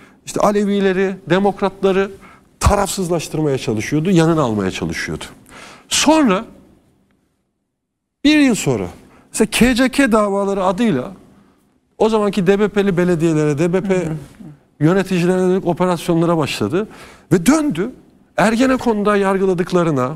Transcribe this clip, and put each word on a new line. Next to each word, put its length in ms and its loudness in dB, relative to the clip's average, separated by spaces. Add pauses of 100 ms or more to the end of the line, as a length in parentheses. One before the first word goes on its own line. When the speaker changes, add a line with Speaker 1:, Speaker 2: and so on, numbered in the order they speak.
(260)
Speaker 1:
işte 140 -6
Alevileri, 760 0 (140)
demokratları 800 0 (480)
tarafsızlaştırmaya 1000 -2
çalışıyordu, 540 -2
yanına 300 4
almaya 300 0
çalışıyordu. 520 -6 (640)
Sonra, 560 2 (1800)
bir 160 4
yıl 160 4
sonra, 320 -2 (460)
mesela 180 2
K 240 2
C 140 2
K 220 2
davaları 520 0
adıyla 480 -2 (840)
o 120 2
zamanki 380 0
D 120 4
B 80 2
P'li 300 0
belediyelere, 600 0
D 160 0
B 80 0
P 140 0
Speaker 2:
Hı 40 0
hı. 140 -6 (680)
Speaker 1:
yöneticilerine 600 2
dönük 260 0
operasyonlara 720 0
başladı. 500 -2 (440)
Ve 140 2
döndü, 460 0 (460)
Ergenekon'da 800 0
yargıladıklarına, 1000 0